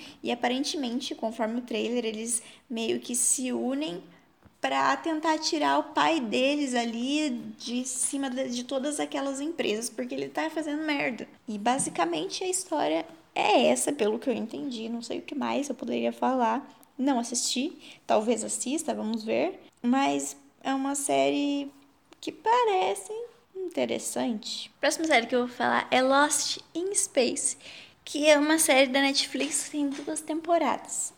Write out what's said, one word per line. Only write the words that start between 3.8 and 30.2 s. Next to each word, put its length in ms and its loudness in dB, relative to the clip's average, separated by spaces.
pra 380 2
tentar 400 0
tirar 420 2
o 40 2
pai 260 4
deles 560 0
ali 540 0
de 280 -4
cima 440 -2
de, 200 -4
de 140 -4
todas 360 -2
aquelas 400 -2
empresas, 500 -2
porque 240 -6
ele 140 -4
tá 220 -2
fazendo 340 -4
merda. 440 -2
E 100 -6
basicamente 880 0
a 60 0
história 560 0
é 340 4
essa, 260 2
pelo 260 0
que 100 -2
eu 40 0
entendi, 560 -6
não 120 -6
sei 180 -6
o 20 -6
que 120 -12
mais 360 -2
eu 60 -4
poderia 360 -2
falar. 560 0
Não 220 2
assisti, 580 -2
talvez 380 2
assista, 500 -4
vamos 300 -4
ver. 360 0
Mas 540 2
é 120 -2
uma 220 -2
série 760 2
que 120 -8
parece 840 2
interessante. 1200 -4
A 20 -20
próxima 260 0
série 220 4
que 80 0
eu 100 2
vou 100 -10
falar 360 2
é 100 6
Lost 560 2
in 220 -4
Space, 640 0
que 240 0
é 120 10
uma 180 4
série 300 6
da 140 2
Netflix 640 0
que 60 -12
tem 180 0
duas 320 -4